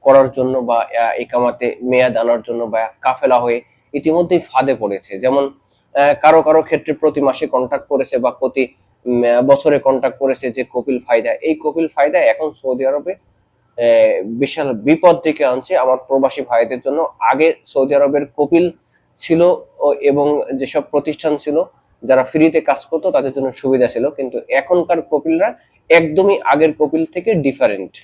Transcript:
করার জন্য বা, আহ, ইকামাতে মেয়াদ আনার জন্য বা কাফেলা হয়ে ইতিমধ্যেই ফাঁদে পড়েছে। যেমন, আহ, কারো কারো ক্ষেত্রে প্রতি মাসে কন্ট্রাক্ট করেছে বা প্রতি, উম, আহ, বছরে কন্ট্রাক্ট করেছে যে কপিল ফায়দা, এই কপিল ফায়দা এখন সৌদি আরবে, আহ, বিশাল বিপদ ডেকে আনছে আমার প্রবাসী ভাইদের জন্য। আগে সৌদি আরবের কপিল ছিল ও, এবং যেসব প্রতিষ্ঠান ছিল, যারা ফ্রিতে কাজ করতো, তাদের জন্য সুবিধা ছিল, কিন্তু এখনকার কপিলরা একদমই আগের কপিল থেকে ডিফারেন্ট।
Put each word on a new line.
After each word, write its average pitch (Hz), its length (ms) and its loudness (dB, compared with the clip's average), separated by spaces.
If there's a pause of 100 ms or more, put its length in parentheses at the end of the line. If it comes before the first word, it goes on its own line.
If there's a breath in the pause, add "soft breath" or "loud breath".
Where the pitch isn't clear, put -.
করার 135 300 4
জন্য 131 260 -2
বা, 117 200 -2
আহ, 117 420 -2
ইকামাতে 120 600 -2
মেয়াদ 127 340 0
আনার 117 260 0
জন্য 117 220 -6
বা 110 360 -4
কাফেলা 131 400 0
হয়ে 120 200 -2 (320)
ইতিমধ্যেই 165 460 0
ফাঁদে 135 360 -2
পড়েছে। 101 440 -8
যেমন, 131 260 0 (500)
আহ, 143 200 2
কারো 156 280 4
কারো 156 200 4
ক্ষেত্রে 156 320 -4
প্রতি 147 260 -2
মাসে 139 260 -2
কন্ট্রাক্ট 127 420 -4
করেছে 131 300 -2
বা 120 120 0
প্রতি, 131 380 -4 (360)
উম, 120 200 0
আহ, 120 180 2
বছরে 139 360 4
কন্ট্রাক্ট 131 400 -2
করেছে 131 320 -2
যে 123 200 -6
কপিল 127 280 -4
ফায়দা, 117 340 -2
এই 160 220 -2
কপিল 156 340 -4
ফায়দা 151 300 0
এখন 156 340 0
সৌদি 131 340 -4
আরবে, 147 260 -4
আহ, 113 1120 0
বিশাল 131 480 -4
বিপদ 160 500 2
ডেকে 151 220 -2
আনছে 131 320 -2
আমার 127 220 2 (100)
প্রবাসী 135 340 0
ভাইদের 120 380 -2
জন্য। 143 280 -2 (100)
আগে 139 360 2 (100)
সৌদি 139 300 -2
আরবের 143 320 2 (100)
কপিল 170 340 2 (460)
ছিল 165 260 0 (360)
ও, 143 140 0
এবং 143 640 0
যেসব 135 340 -4
প্রতিষ্ঠান 151 460 -2
ছিল, 151 260 -2 (400)
যারা 127 220 2
ফ্রিতে 156 360 2
কাজ 143 260 -4
করতো, 165 240 -4
তাদের 135 220 -2
জন্য 135 200 -4
সুবিধা 131 340 0
ছিল, 120 240 -2
কিন্তু 127 380 -8
এখনকার 165 540 0
কপিলরা 165 520 -2 (340 soft breath)
একদমই 170 560 2
আগের 151 340 2
কপিল 156 260 0
থেকে 180 300 -4
ডিফারেন্ট। 120 560 -2 (120)